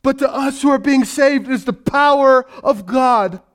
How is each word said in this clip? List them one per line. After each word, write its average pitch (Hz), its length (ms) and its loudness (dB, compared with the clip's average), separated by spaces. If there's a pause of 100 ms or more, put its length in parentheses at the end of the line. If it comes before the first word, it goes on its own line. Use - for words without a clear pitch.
But 269 180 0
to 277 140 -2
us 269 280 -4
who 285 80 2
are 269 100 2
being 269 240 2
saved 277 460 -2
is 247 160 -6
the 240 80 -4
power 277 720 2 (180)
of 208 220 0
God. 214 560 0 (140)